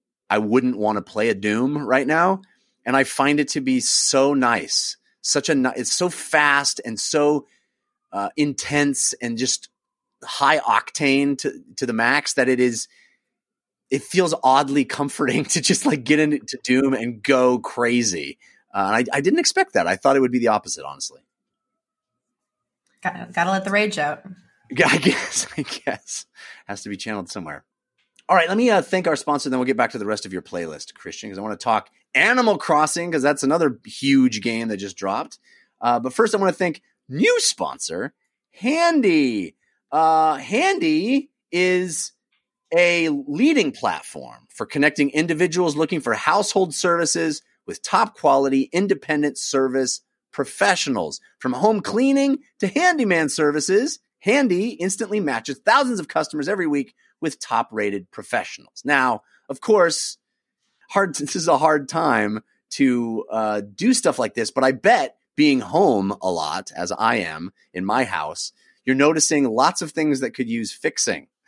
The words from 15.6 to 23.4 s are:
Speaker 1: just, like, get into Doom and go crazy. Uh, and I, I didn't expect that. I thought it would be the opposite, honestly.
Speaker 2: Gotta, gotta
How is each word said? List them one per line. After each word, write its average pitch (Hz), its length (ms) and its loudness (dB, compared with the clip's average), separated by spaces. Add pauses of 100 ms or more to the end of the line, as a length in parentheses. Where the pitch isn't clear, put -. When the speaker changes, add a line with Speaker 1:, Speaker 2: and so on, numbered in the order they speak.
Speaker 1:
just, - 240 0
like, 151 180 0
get 143 160 4
into 147 440 -2
Doom 131 300 2
and 113 300 -6
go 127 360 4
crazy. 110 800 -2 (360)
Uh, 101 200 0
and - 20 4
I, 123 220 0
I 143 40 0
didn't 233 180 2
expect - 340 0
that. 85 140 2
I 92 80 0
thought 139 220 4
it - 20 4
would 123 140 2
be 123 60 0
the 113 100 2
opposite, 101 340 -2
honestly. 69 380 -14 (1800)
Speaker 2:
Gotta, 175 260 -8
gotta 175 200 0